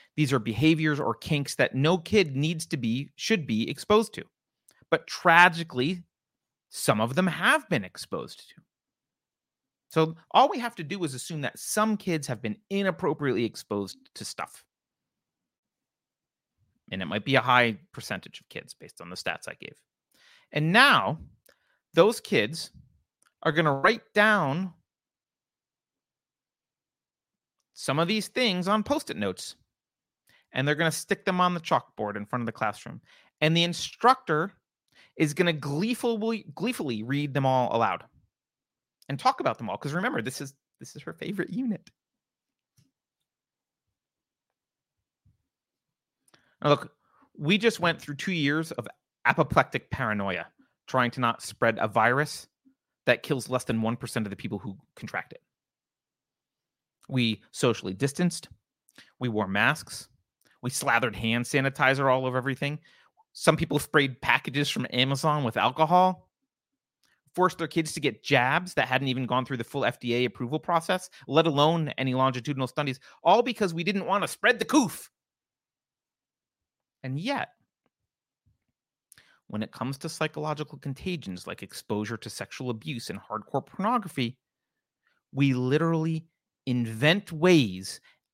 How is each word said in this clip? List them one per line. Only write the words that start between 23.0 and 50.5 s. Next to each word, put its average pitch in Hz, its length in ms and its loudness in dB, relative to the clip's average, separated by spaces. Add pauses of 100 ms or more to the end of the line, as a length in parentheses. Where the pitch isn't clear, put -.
are 156 80 2
gonna 156 200 2
write 196 300 2 (140)
down 190 580 2 (3000)
some 139 240 -2
of 170 80 2
these 214 220 -2
things 185 380 0
on 208 160 0
Post-it - 320 -4
notes. 98 420 -6 (960)
And 131 140 0
they're 151 60 4
gonna 160 180 2
stick - 320 -4
them 180 160 0
on 180 140 4
the 175 60 -6
chalkboard 110 560 -2
in 104 100 -8
front 123 160 -4
of 113 60 -6
the 113 40 -4
classroom. - 480 -6 (420)
And 160 140 4
the 170 80 4
instructor 175 920 0 (640)
is 147 180 0
gonna 175 180 2
gleefully, 214 1000 -2
gleefully 156 480 -4
read 139 320 -2
them 139 100 2
all 131 300 2
aloud 101 280 0 (1040)
and 139 100 -6
talk 262 200 2
about - 180 -2
them 110 120 -8
all. 98 80 -4
'Cause 143 160 -8
remember, 233 280 -4
this 135 200 -8
is, 135 140 -14 (240)
this - 160 -20
is - 80 -20
her 165 100 -12
favorite 175 380 -6
unit. 226 400 -6 (4000)
Now, 151 60 4
look, - 260 2 (420)
we 160 200 2
just 220 240 2
went 170 200 0
through 143 140 -10
two - 160 -6
years 160 400 0
of 113 160 -8 (380)
apoplectic 139 640 0
paranoia, 101 560 -4 (400)